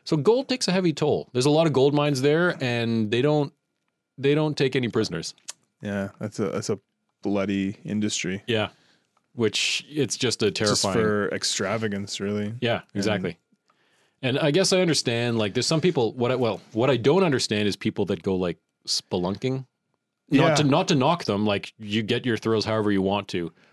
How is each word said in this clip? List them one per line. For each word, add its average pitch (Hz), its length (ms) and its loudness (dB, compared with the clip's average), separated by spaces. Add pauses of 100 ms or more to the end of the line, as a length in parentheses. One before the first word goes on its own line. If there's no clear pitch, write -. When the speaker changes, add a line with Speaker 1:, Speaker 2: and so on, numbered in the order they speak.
Speaker 1:
So 160 140 -2
gold 226 320 2
takes 254 180 -2
a 180 60 0
heavy 180 180 2
toll. 139 400 -2
There's 123 140 0
a 147 40 4
lot 156 180 4
of 151 60 0
gold 135 200 4
mines 147 280 2
there, 160 400 2
and 117 480 0
they 117 120 0
don't, 147 320 0 (640)
they 139 180 2
don't 151 220 0
take 135 180 0
any 127 140 0
prisoners. 92 440 -2 (480)
Speaker 2:
Yeah, 101 280 -6 (100)
that's 107 200 -10
a, 101 100 0
that's 107 200 -6
a 101 100 -2 (440)
bloody 98 640 -2
industry. 104 600 -4
Speaker 1:
Yeah, 107 200 0 (640)
which - 560 -2
it's 143 280 -4
just - 260 -2
a 101 80 4
Speaker 2:
Just 104 320 0
Speaker 1:
terrifying 92 220 0
Speaker 2:
for 101 280 0
extravagance, 101 840 -4
really. 104 400 -4
Speaker 1:
Yeah, 113 200 0
Speaker 2:
And - 40 -14 (120)
Speaker 1:
exactly. 98 420 -2 (840)
And 131 180 0
I 151 100 2
guess 180 240 2
I 185 80 4
understand, 120 560 0
like, 104 160 0
there's 123 140 0
some 160 140 2
people, 147 320 2
what 120 180 0
I, 127 40 2
well, 113 240 0 (120)
what 113 180 2
I 127 80 4
don't 143 260 4
understand 110 440 0
is 95 80 0
people 107 300 -2
that 90 180 -4
go, 95 120 0
like, 90 220 -2 (300)
spelunking. 104 800 -4 (680)
Not 156 160 6
Speaker 2:
Yeah. 156 80 4
Speaker 1:
to, 151 80 2
not 151 240 2
to 170 80 2
knock 151 300 0
them, 104 200 0
like, 101 320 -2
you 107 240 -4
get 110 240 -2
your 117 120 0
thrills 110 280 0
however 107 260 0
you 98 120 2
want 101 260 -2
to. 85 220 -6 (220)